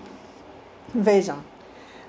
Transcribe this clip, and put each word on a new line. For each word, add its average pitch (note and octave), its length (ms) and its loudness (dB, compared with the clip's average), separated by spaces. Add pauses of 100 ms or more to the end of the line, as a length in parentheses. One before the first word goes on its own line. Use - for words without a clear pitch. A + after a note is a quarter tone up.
(920)
Vejam, G3 440 2 (720)